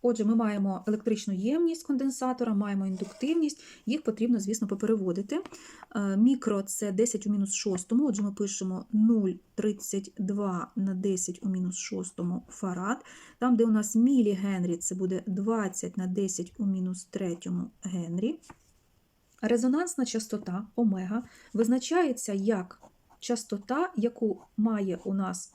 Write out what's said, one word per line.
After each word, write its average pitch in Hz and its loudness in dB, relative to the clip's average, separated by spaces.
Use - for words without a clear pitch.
Отже, 226 2
ми 220 4
маємо 202 2
електричну 214 0
ємність 320 0
конденсатора, 254 0
маємо 202 0
індуктивність, 285 -2
їх 285 0
потрібно, 226 2
звісно, 202 -2
попереводити. 202 -2
Е, 196 0
мікро — 220 4
це 208 -4
десять 214 0
у 202 0
мінус 196 0
шостому, 220 0
отже, 208 0
ми 202 -2
пишемо 196 -4
нуль 214 6
тридцять 208 -4
два 196 -2
на 196 0
десять 185 -2
у 214 -2
мінус 185 -2
шостому 180 -6
фарад. 190 -6
Там, 247 4
де 226 6
у 226 2
нас 214 2
мілігенрі, 202 4
це - -6
буде 185 -2
двадцять 196 -2
на 185 -2
десять 185 -2
у 202 0
мінус 185 -2
третьому 180 -4
генрі. 180 -4
Резонансна 254 2
частота 214 -4
омега 202 2
визначається 247 2
як 196 0
частота, 240 -2
яку 233 0
має 208 2
у 196 -2
нас 185 -4